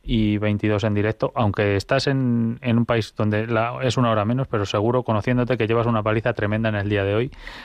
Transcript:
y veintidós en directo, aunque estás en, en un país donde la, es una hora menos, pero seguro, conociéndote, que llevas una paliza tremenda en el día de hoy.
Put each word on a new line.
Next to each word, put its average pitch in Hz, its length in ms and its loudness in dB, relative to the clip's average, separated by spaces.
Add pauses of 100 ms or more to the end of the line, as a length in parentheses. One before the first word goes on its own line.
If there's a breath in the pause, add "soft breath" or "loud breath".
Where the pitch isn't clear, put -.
y 107 340 0
veintidós 104 480 0
en 107 80 2
directo, 107 420 0
aunque 104 420 2
estás 135 300 0
en, 120 540 0
en 120 180 0
un 117 60 4
país 117 320 -2
donde 107 300 0
la, 117 360 -2
es 127 140 0
una 120 140 2
hora 107 160 2
menos, 127 200 -2
pero 104 200 -2
seguro, 117 360 0
conociéndote, 123 540 0
que 110 100 0
llevas 113 200 2
una 113 160 0
paliza 110 320 0
tremenda 107 340 -2
en 107 60 -2
el 101 160 -2
día 101 140 2
de 101 100 0
hoy. 123 160 -2 (340 loud breath)